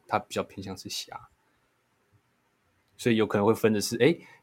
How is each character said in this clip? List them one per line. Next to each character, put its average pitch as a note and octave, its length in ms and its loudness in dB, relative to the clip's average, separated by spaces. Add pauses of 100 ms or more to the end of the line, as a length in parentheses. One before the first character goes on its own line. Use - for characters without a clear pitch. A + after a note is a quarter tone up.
他 G#2+ 140 -2
比 - 120 -18
较 G2 120 -4
偏 - 180 -16
向 F#2+ 160 -12
是 - 100 -16
侠。 - 400 -12 (1700)
所 - 140 0
以 A2+ 60 4
有 G#2+ 100 4
可 G#2+ 100 -2
能 G2+ 100 4
会 A2+ 60 6
分 A2 200 2
的 G#2 80 0
是， A2+ 160 -4
诶， C#3+ 240 2 (220)